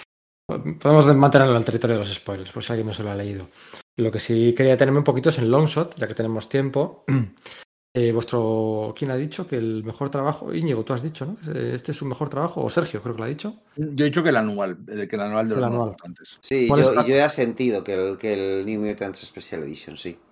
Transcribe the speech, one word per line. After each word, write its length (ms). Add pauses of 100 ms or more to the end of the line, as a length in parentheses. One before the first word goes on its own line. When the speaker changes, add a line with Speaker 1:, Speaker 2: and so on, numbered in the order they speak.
(480)
Speaker 1:
Podemos 600
de-, 60
mantenerlo 440
al 80
territorio 320
de 80
los 80
spoilers, 380
por 120
si 80
alguien 160
no 60
se 100
lo 80
ha 40
leído. 340 (480)
Lo 140
que 80
sí 360
quería 220
tenerme 220
un 40
poquito 260
es 100
en 120
Longshot, 460
ya 100
que 80
tenemos 340
tiempo. 580
<clears throat> 60 (840)
Eh, 160
vuestro, 840
¿quién 140
ha 40
dicho 300
que 100
el 280
mejor 260
trabajo? 420
Íñigo, 320
tú 100
has 100
dicho, 240
¿no? 80
Que 400
este 160
es 80
su 80
mejor 200
trabajo, 360
o 40
Sergio, 360
creo 100
que 60
lo 60
ha 40
dicho. 320 (140)
Speaker 2:
Yo 280
he 60
dicho 140
que 60
el 80
anual, 500
eh, 200
que 80
el 60
anual 260
de 60
Speaker 1:
El 60
Speaker 2:
los 80
Speaker 1:
anual. 120
Speaker 2:
Nuevos 220
Mutantes. 400
Speaker 3:
Sí, 260
Speaker 1:
¿Cuál 140
Speaker 3:
yo, 80
Speaker 1:
es 60
la 80
Speaker 3:
y 60
yo 80
he 40
asentido 640
que 100
el, 240
que 160
el 320
New 160
Mutants 380
Special 420
Edition, 340
sí. 220 (140)